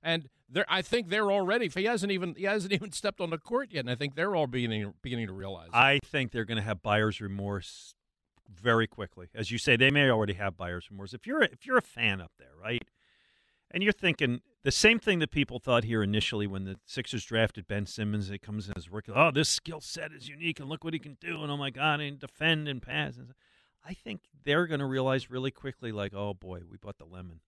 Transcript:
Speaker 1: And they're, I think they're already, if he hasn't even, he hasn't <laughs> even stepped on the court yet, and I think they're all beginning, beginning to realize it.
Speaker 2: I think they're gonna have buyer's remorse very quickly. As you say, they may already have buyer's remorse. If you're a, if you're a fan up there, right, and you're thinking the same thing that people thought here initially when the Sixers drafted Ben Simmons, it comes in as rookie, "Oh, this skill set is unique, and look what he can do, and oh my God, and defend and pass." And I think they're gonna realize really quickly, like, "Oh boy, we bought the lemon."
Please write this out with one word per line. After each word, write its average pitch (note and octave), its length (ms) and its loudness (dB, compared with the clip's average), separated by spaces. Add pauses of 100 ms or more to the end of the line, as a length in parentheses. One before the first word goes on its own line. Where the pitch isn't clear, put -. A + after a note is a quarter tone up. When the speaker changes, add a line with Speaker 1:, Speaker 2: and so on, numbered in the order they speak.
Speaker 1:
And E3 260 -2 (220)
they're, D#3+ 180 0
I F#3 140 2
think A3+ 260 0
they're G3+ 240 2
already, G3+ 340 2
if C#3+ 80 -4
he F#3 100 0
hasn't G#3 280 0
even, F3+ 240 -2
he F3 80 -6
hasn't G3 280 0
<laughs> - 20 4
even F#3 180 -4
stepped - 280 -4
on E3+ 100 -2
the E3 80 -4
court B3 340 -4
yet, D#3+ 80 -2
and A#2+ 100 -4
I B2 40 2
think C#3 220 -4
they're F#3 200 0
all D3+ 100 2
beginning, A2+ 460 -2 (100)
beginning A#2+ 260 -4
to F#2 40 -8
realize F#2+ 360 -10
it. A#2+ 60 -12
Speaker 2:
I C3+ 300 8
think C3 280 -2
they're A2+ 120 -2
gonna A2 180 -2
have G#2 200 -4
buyer's G#2+ 380 4
remorse G2+ 720 -8 (580)
very A2+ 340 4
quickly. F#2+ 480 -12
As A2 160 -4
you A#2 80 -4
say, B2 180 6
they C3 140 8
may C#3+ 200 6
already G#2+ 240 4
have G2 220 -2
buyer's F2 340 -8
remorse. G2 240 -14
If B2+ 120 -14
you're C#4 160 2
a, G3 40 6
if - 200 -8
you're B3+ 120 4
a - 40 4
fan G#2 380 -2
up E2+ 180 -14
there, C2 140 -20 (100)
right, A#2 200 -2 (880)
and F#3 120 -4
you're G#3 100 4
thinking C#3+ 480 0 (220)
the C#3 80 2
same A3 300 6
thing F#3+ 180 2
that D#3+ 140 0
people C3+ 260 0
thought A#2+ 260 2
here A2+ 180 2
initially G#2 440 0
when F#2+ 180 -6
the F#2+ 120 -8 (100)
Sixers - 380 -6
drafted A2 420 0
Ben G2+ 200 -2
Simmons, G#2 440 -2
it G2+ 100 -10
comes G#2 280 -8
in G2 80 -8
as E2 140 -10
rookie, G#2 220 -10
"Oh, D3+ 200 6
this D3 160 2
skill D#3+ 320 -4
set D#3 320 -12
is C#3 160 -18
unique, D#3 320 -6
and C3+ 80 -10
look D3+ 160 -8
what D#3+ 100 -4
he D#3 60 -4
can C#3+ 200 -18
do, E3+ 220 -8
and D3 80 -6
oh C#3+ 60 -4
my C#3 140 -4
God, D3 300 0
and C#3+ 200 -6
defend D3+ 480 0
and C3 120 -4
pass." C3+ 360 -6
And A#2+ 180 -20 (500)
I F#3 100 -12
think G#3 260 -12 (240)
they're D#3 220 2
gonna C#3+ 200 -2
realize C3 440 0
really C3 200 -4
quickly, B2+ 420 -10
like, G2+ 220 -4
"Oh G2+ 200 -6
boy, F2+ 260 -12 (100)
we G2 60 -18
bought G2+ 220 -14
the D2+ 60 -20
lemon." F2 440 -16